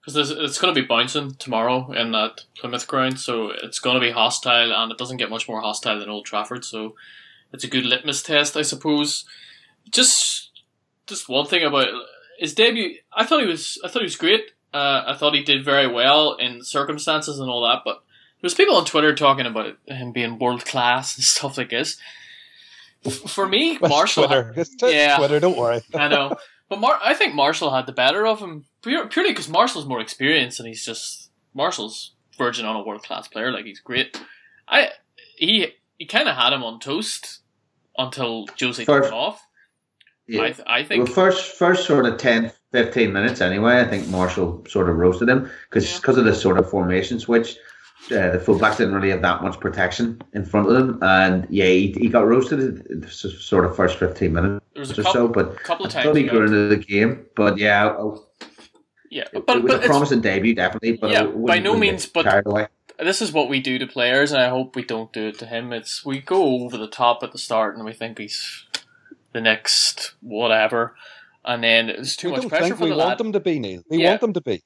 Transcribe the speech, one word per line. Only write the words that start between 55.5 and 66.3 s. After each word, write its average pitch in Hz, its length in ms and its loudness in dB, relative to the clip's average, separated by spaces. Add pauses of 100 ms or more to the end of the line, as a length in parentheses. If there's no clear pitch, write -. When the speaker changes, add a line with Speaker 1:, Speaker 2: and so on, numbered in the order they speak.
Speaker 1:
couple 175 220 -4
of - 60 -6
Speaker 3:
I - 20 -12
Speaker 1:
times 127 140 0
Speaker 3:
thought 151 100 4
he 143 60 4
Speaker 1:
he - 40 0
Speaker 3:
grew 117 120 4
Speaker 1:
got 107 80 4
Speaker 3:
into 104 200 4
the 104 80 6
game, 104 580 0
but 101 240 2
yeah, 104 300 4 (100)
oh, 107 280 -8 (840)
Speaker 1:
Yeah, - 220 -8
Speaker 3:
it, - 140 -6
Speaker 1:
but, 247 120 2
Speaker 3:
it 117 60 0
was 123 80 4
Speaker 1:
but - 40 4
Speaker 3:
a - 80 0
Speaker 1:
it's - 40 2
Speaker 3:
promising 143 320 4
debut, 104 340 2
definitely, 113 440 -2
but 107 140 -2
Speaker 1:
yeah, 107 80 4
Speaker 3:
I - 80 2
wouldn't 113 200 -4
Speaker 1:
by 175 120 4
no 202 160 2
Speaker 3:
really 208 160 2
Speaker 1:
means, 185 140 -6
Speaker 3:
get - 80 -18
Speaker 1:
but 165 120 2
Speaker 3:
carried 101 220 4
away. 104 200 0 (320)
Speaker 1:
this 185 220 0
is 190 100 -2
what 147 160 2
we 135 140 0
do 131 180 -2
to 127 80 -4
players, 131 440 2
and 135 100 4
I 123 80 4
hope 131 260 -2
we 123 80 -6
don't 113 300 -8
do 107 140 -6
it 107 120 -10
to 117 60 -14
him. 117 260 -8
It's, - 340 -10
we 135 140 -6
go 139 440 2